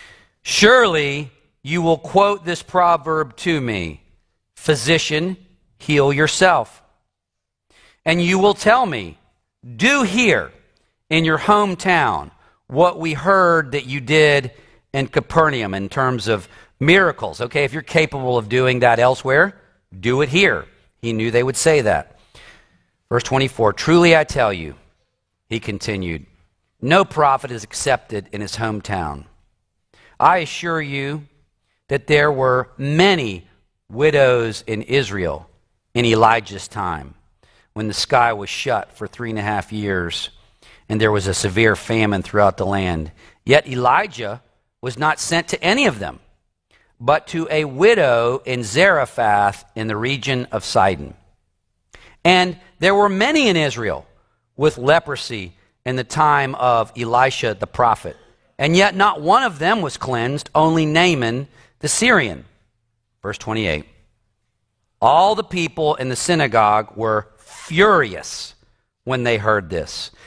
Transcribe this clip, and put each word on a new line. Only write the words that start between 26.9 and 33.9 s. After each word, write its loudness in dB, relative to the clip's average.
prophet 0
is -12
accepted -4
in -8
his -10
hometown. -6
I 4
assure -6
you -6
that -2
there 4
were 0
many 2